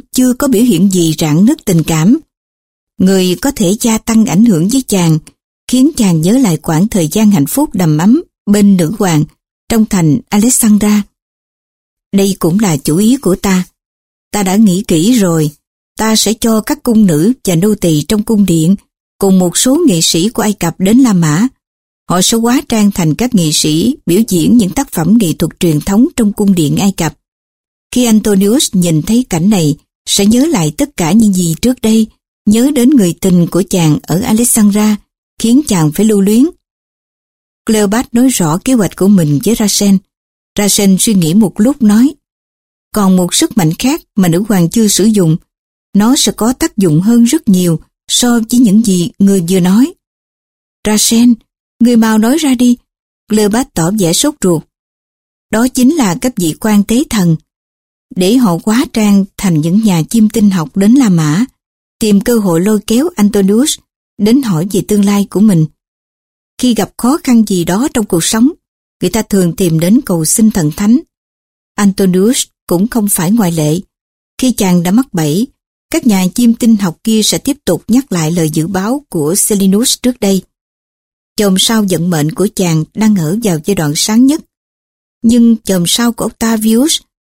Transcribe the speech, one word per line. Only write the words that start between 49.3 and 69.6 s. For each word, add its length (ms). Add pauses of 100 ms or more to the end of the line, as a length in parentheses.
vừa 120
nói. 340 (920)
"Rasen, 480 (460)
người 160
mau 220
nói 200
ra 160
đi." 220 (520)
Cleopat 460
tỏ 240
vẻ 140
sốt 300
ruột. 200 (880)
"Đó 160
chính 260
là 260
các 160
vị 240
quan 240
tế 260
thần. 260 (800)
Để 200
họ 280
hóa 280
trang 320 (120)
thành 240
những 240
nhà 260
chiêm 180
tinh 220
học 260
đến 160
La 160
Mã, 360 (540)
tìm 220
cơ 180
hội 220
lôi 260
kéo 300
Antonius 640 (400)
đến 240
hỏi 280
về 180
tương 160
lai 260
của 100
mình. 260 (920)
Khi 160
gặp 220
khó 280
khăn 220
gì 180
đó 300
trong 120
cuộc 180
sống, 260 (500)
người 100
ta 120
thường 340
tìm 240